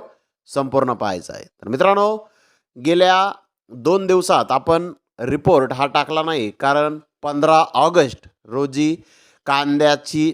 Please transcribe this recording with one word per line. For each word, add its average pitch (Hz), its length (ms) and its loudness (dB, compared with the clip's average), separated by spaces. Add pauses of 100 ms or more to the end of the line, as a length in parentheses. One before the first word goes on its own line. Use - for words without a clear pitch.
(500)
संपूर्ण 131 440 -2
पाहायचा 101 400 -6
आहे. - 120 -18
तर - 240 -18
मित्रांनो, 196 480 2 (600)
गेल्या 180 540 2 (400)
दोन 160 360 -2
दिवसात 175 440 2
आपण 165 400 -2 (280)
रिपोर्ट 131 540 0
हा 131 120 -2
टाकला 147 380 -2
नाही, 143 280 -4
कारण 147 480 -2 (220)
पंधरा 156 420 2 (100)
ऑगस्ट 151 540 2 (180)
रोजी 139 500 -4 (520)
कांद्याची 147 880 0